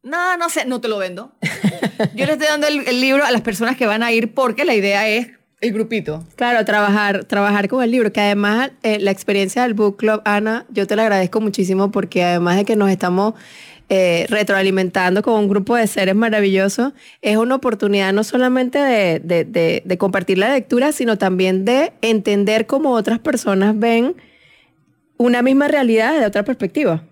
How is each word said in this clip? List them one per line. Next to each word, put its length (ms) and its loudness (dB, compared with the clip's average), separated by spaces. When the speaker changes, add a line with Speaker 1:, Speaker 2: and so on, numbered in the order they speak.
Speaker 1:
"No, 340 -2
no 120 -4
sé, 160 -4
no 160 -4
te 80 -8
lo 100 -4
vendo". 320 -10
Speaker 2:
<laughs> 760 -4
Speaker 1:
Yo 100 -2
le 80 0
estoy 140 0
dando 200 0
el, 200 -2
el 140 0
libro 240 2
a 60 0
las 100 2
personas 360 -2
que 100 -2
van 160 0
a 80 0
ir 220 0
porque 320 0
la 100 2
idea 320 0
es 220 -2
el 100 -2
grupito. 520 -6
Speaker 2:
Claro, 300 0
trabajar, 600 0
trabajar 440 0
con 140 0
el 60 0
libro, 220 2
que 100 -4
además, 500 0
eh, 160 0
la 120 0
experiencia 520 -2
del 100 0
book 240 0
club, 280 0
Ana, 440 -2
yo 180 -2
te 80 -2
la 80 2
agradezco 380 0
muchísimo 500 0
porque 320 -2
además 340 2
de 80 0
que 100 0
nos 140 2
estamos, 440 0
eh, 400 2
retroalimentando 920 0
con 140 0
un 120 2
grupo 300 0
de 100 2
seres 280 0
maravillosos, 760 0
es 160 0
una 180 2
oportunidad 560 0
no 140 2
solamente 540 0
de, 440 2
de, 220 0
de, 400 0
de 120 -2
compartir 400 0
la 140 2
lectura, 400 0
sino 260 -2
también 460 0
de 380 0
entender 640 0
cómo 260 0
otras 280 0
personas 600 0
ven 360 2
una 240 2
misma 260 4
realidad 460 2
desde 120 2
otra 180 -2
perspectiva. 680 -2